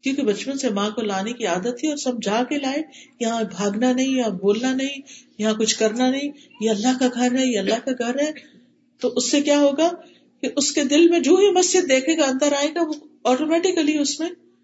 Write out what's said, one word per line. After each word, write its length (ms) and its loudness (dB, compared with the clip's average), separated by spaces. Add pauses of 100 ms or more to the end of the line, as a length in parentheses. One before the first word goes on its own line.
کیونکہ 220 -2
بچپن 340 -2
سے 120 -2
ماں 200 -2
کو 120 -6
لانے 320 -4
کی 120 -8
عادت 340 -2
تھی 80 -2
اور 100 -2
سمجھا 460 -2
کے 140 -4
لائے، 240 -4 (380)
یہاں 240 -2
بھاگنا 480 -2
نہیں، 160 0
یہاں 220 0
بولنا 440 0
نہیں، 280 -6 (360)
یہاں 160 0
کچھ 260 0
کرنا 300 2
نہیں، 220 -4 (300)
یہ 80 0
اللہ 300 0
کا 140 2
گھر 240 0
ہے، 80 2
یہ 140 0
اللہ 260 -2
کا 140 -2
گھر 200 -4
ہے۔ 120 0 (720)
تو 140 -2
اس 160 -2
سے 100 2
کیا 180 2
ہوگا 300 4 (520)
کہ 140 -4
اس 160 0
کے 120 0
دل 260 6
میں 100 4
جو 160 4
ہی 160 6
مسجد 380 2
دیکھے 280 2
گا، 60 2
اندر 300 2
آئے 220 0
گا، 60 0
وہ 120 -2 (300)
آٹومیٹیکلی 760 2
اس 220 -2
میں 100 -4 (340)